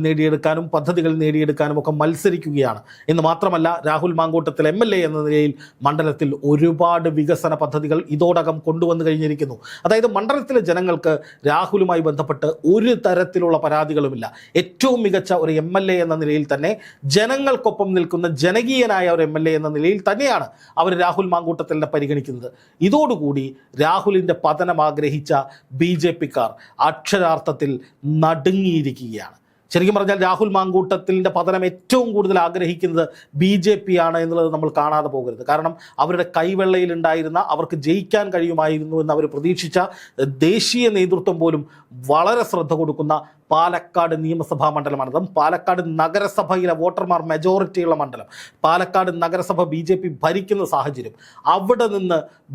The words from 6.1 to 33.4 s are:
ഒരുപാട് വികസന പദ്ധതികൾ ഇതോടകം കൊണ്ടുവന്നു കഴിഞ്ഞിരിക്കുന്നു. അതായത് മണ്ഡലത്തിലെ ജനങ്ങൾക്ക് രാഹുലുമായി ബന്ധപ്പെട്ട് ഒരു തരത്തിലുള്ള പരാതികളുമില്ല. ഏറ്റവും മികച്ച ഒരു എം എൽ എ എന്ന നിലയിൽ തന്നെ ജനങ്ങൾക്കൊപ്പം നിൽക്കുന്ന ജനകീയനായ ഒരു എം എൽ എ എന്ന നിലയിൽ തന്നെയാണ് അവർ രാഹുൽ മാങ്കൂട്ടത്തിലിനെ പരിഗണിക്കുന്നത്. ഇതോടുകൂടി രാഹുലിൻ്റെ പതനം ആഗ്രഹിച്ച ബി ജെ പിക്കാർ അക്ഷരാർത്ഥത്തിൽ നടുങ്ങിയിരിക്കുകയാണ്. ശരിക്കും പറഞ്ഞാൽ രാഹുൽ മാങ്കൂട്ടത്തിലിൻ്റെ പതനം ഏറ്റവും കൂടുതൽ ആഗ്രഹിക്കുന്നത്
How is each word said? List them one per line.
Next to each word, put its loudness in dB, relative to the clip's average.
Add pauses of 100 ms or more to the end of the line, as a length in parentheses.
ഒരുപാട് 2 (120)
വികസന 0 (100)
പദ്ധതികൾ 0 (160)
ഇതോടകം 2 (100)
കൊണ്ടുവന്നു 0
കഴിഞ്ഞിരിക്കുന്നു. -2 (280)
അതായത് 4
മണ്ഡലത്തിലെ 0
ജനങ്ങൾക്ക് 0 (360)
രാഹുലുമായി 2
ബന്ധപ്പെട്ട് -2 (260)
ഒരു 4 (120)
തരത്തിലുള്ള 2
പരാതികളുമില്ല. -2 (360)
ഏറ്റവും 0
മികച്ച 0 (120)
ഒരു 0 (100)
എം -8 (100)
എൽ -2
എ 2
എന്ന -2
നിലയിൽ 0
തന്നെ -2 (460)
ജനങ്ങൾക്കൊപ്പം 0
നിൽക്കുന്ന 0 (160)
ജനകീയനായ 2 (100)
ഒരു 2
എം -4
എൽ 0
എ 2
എന്ന -4
നിലയിൽ 0
തന്നെയാണ് 0 (320)
അവർ 2 (100)
രാഹുൽ 0
മാങ്കൂട്ടത്തിലിനെ -2
പരിഗണിക്കുന്നത്. -4 (400)
ഇതോടുകൂടി 0 (400)
രാഹുലിൻ്റെ 0 (100)
പതനം 0
ആഗ്രഹിച്ച -2 (480)
ബി 2 (120)
ജെ 2
പിക്കാർ -2 (380)
അക്ഷരാർത്ഥത്തിൽ -2 (540)
നടുങ്ങിയിരിക്കുകയാണ്. -2 (380)
ശരിക്കും 2
പറഞ്ഞാൽ 0
രാഹുൽ 2
മാങ്കൂട്ടത്തിലിൻ്റെ 0
പതനം 0
ഏറ്റവും 0
കൂടുതൽ 2
ആഗ്രഹിക്കുന്നത് 0 (360)